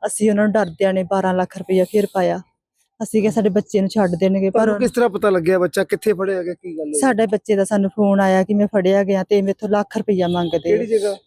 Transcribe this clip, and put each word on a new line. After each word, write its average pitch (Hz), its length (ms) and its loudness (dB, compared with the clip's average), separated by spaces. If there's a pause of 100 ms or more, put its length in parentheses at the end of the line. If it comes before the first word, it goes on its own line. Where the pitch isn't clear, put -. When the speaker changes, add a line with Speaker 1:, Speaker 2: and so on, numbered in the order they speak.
Speaker 1:
ਅਸੀਂ 214 240 0
ਉਹਨਾਂ 208 140 2
ਨੂੰ 208 80 2
ਡਰਦਿਆਂ 190 400 0
ਨੇ 190 100 -2
ਬਾਰਾਂ 185 320 0
ਲੱਖ 185 240 -4
ਰੁਪਇਆ 185 260 0
ਫਿਰ 202 300 0
ਪਾਇਆ। 180 260 0 (600)
ਅਸੀਂ 220 200 -2
ਕਿਹਾ 208 120 0
ਸਾਡੇ 214 160 0
ਬੱਚੇ 202 320 0
ਨੂੰ 190 80 0
ਛੱਡ 190 220 0
ਦੇਣਗੇ, 190 400 0
ਪਰ 226 100 0
Speaker 2:
ਤੁਹਾਨੂੰ 220 200 0
ਕਿਸ 247 100 0
ਤਰ੍ਹਾਂ 233 200 0
ਪਤਾ 196 200 0
ਲੱਗਿਆ 185 280 2
ਬੱਚਾ 180 260 0
ਕਿੱਥੇ 208 280 -2
ਫੜਿਆ 190 300 -4
ਗਿਆ, 175 120 -8
ਕੀ 185 240 -12
ਗੱਲ 156 60 -6
ਹੋਈ? 151 160 -6
Speaker 1:
ਸਾਡੇ 226 260 2
ਬੱਚੇ 202 300 -2
ਦਾ 196 80 2
ਸਾਨੂੰ 196 260 0
ਫੋਨ 196 300 2
ਆਇਆ 190 220 2
ਕਿ 208 120 -2
ਮੈਂ 208 120 2
ਫੜਿਆ 196 380 2
ਗਿਆ 190 200 0
ਤੇ 202 180 2
ਮੇਥੋਂ 196 260 -4
ਲੱਖ 202 280 -2
ਰੁਪਇਆ 185 320 0
ਮੰਗਦੇ। 175 300 -2
Speaker 2:
ਕਿਹੜੀ 170 280 0
ਜਗ੍ਹਾ? 208 280 -2 (120)